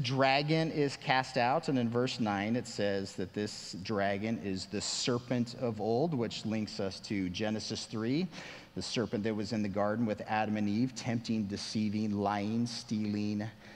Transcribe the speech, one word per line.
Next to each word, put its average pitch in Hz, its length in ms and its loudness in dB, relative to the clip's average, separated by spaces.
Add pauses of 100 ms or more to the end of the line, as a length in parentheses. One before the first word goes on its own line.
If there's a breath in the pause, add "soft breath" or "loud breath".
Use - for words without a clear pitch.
dragon 139 680 4
is 143 260 2
cast 131 400 2
out. 127 320 4
And 135 100 4
in 117 100 4
verse 123 300 2
nine, 104 360 2
it 120 120 0
says 98 480 0
that 95 180 -4
this - 480 -4
dragon 101 600 0
is 95 220 -4
the 101 160 -4
serpent 123 760 0
of 120 200 -2
old, 117 340 2
which 113 320 -2
links 110 340 -2
us 98 220 -4
to 98 280 0
Genesis 107 560 -2
three, 127 420 -2 (480 loud breath)
the 92 80 -4
serpent 113 400 -2
that 110 120 0
was 104 160 -4
in 110 120 0
the 101 40 0
garden 104 380 2
with 104 220 0
Adam 107 300 2
and 104 120 2
Eve, 120 240 2
tempting, 113 520 -2
deceiving, 107 680 -2
lying, 104 560 0
stealing, 104 760 -2 (320 loud breath)